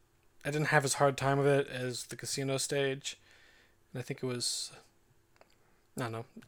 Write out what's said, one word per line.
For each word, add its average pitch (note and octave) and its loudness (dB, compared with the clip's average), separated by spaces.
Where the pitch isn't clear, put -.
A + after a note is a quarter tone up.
I D3 -4
didn't D3+ 0
have D3 6
as C3 2
hard C#3+ 4
time C#3 2
with C#3 4
it C#3 4
as B2+ -6
the - -12
casino C3+ -4
stage. C#3 -2
And C3 -8
I A#2+ -8
think - -8
it C3+ -4
was, - -4
I - -4
don't A2+ -4
know. A2+ -8